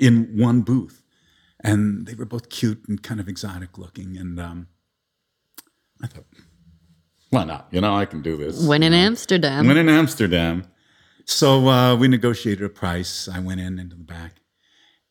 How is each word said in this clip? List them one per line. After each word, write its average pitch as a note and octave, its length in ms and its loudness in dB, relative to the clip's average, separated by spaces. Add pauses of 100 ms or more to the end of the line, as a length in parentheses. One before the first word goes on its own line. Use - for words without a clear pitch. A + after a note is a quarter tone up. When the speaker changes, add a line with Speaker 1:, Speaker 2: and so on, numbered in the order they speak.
Speaker 1:
in A#2 360 4
one A#2+ 260 4
booth, A#2+ 400 -4 (600)
and G#2 440 0
they A2+ 80 -16
were A#2 100 -12
both A2+ 260 -12
cute A2+ 380 -4
and G2+ 140 -6
kind A2 180 -10
of F#2 80 -10
exotic F#2 500 -12
looking, F#2 380 -16
and, F2+ 240 -10
um, F2 260 -12 (1400)
I A#2 60 -10
thought, - 180 -20 (1040)
"Why G#2+ 140 0
not? D#2 260 -12
You F2 100 -2
know, G#2 140 0
I G2+ 100 0
can D#2 160 -10
do D#2 160 -4
this." D#2 300 -4
Speaker 2:
When D3 160 4
in D#3+ 100 4
Speaker 1:
You E3+ 60 4
know? F3+ 80 4
Speaker 2:
Amsterdam. D#3+ 600 0
Speaker 1:
When C#3+ 120 6
in E3 100 4
Amsterdam. F2+ 760 2 (580)
So, C3+ 440 4
uh, B2+ 280 6
we B2+ 120 4
negotiated A2 560 0
a G2 40 -4
price. F2+ 600 -8
I F#2 100 -10
went F#2 220 -6
in F#2 180 -8
into F2 180 -16
the E2+ 80 -20
back. E2+ 380 -18 (680)